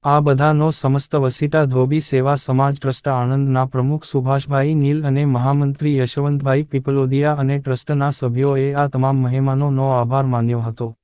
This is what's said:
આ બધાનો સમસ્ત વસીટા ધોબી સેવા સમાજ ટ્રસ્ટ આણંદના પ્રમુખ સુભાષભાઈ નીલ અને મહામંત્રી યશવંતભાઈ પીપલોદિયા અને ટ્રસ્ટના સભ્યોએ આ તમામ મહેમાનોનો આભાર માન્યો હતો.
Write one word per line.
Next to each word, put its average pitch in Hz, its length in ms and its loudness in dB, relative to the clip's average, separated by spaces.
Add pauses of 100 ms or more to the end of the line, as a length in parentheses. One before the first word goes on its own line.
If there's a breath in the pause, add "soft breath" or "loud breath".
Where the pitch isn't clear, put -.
આ 143 160 2
બધાનો 147 520 2
સમસ્ત 139 420 -2 (120)
વસીટા 147 400 0
ધોબી 131 420 2
સેવા 139 280 0 (100)
સમાજ 139 280 2
ટ્રસ્ટ 135 400 -4
આણંદના 131 520 0
પ્રમુખ 131 440 -2
સુભાષભાઈ 139 640 0
નીલ 147 300 2
અને 139 180 0 (140)
મહામંત્રી 139 640 0
યશવંતભાઈ 143 760 0
પીપલોદિયા 139 640 0
અને 139 220 0
ટ્રસ્ટના 139 580 -2
સભ્યોએ 135 560 0
આ 143 140 0
તમામ 135 400 0
મહેમાનોનો 135 680 0
આભાર 127 320 0
માન્યો 117 400 0
હતો. 113 260 -8 (120)